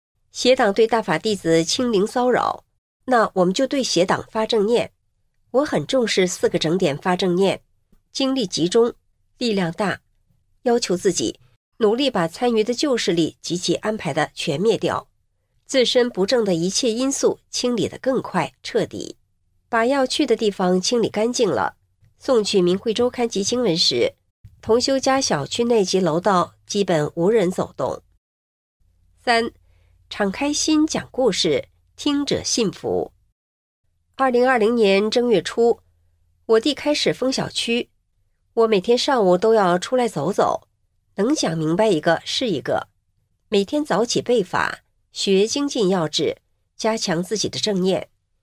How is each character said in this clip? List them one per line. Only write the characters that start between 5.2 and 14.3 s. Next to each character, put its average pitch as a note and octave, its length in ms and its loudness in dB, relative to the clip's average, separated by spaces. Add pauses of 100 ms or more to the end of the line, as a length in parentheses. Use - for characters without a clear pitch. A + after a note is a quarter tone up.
我 C4 140 2
很 D#3 220 -2
重 B3 220 0
视 F#3 180 2
四 A3 220 -2
个 F#3 100 -2
整 F3 200 0
点 D3+ 180 0
发 F#3 180 -2
正 F3+ 200 0
念， F3+ 280 0 (500)
精 C4+ 220 -2
力 B3+ 120 -2
集 D#3+ 200 -2
中， A#3 280 2 (420)
力 A#3+ 160 -2
量 F#3 180 -2
大， F3 300 -4 (600)
要 A#3+ 160 2
求 G3 180 -2
自 F3+ 160 0
己 - 260 -4 (400)
努 G#3+ 160 2
力 C4+ 140 0
把 F#3 180 0
参 A#3+ 280 -2
与 G#3+ 100 2
的 A#3+ 80 -2
旧 B3+ 240 0
势 G#3 160 -2
力 D#3+ 300 0
及 F3 160 -6
其 F3 160 -2
安 G#3+ 200 -4
排 D#3+ 200 -6
的 D3+ 180 -2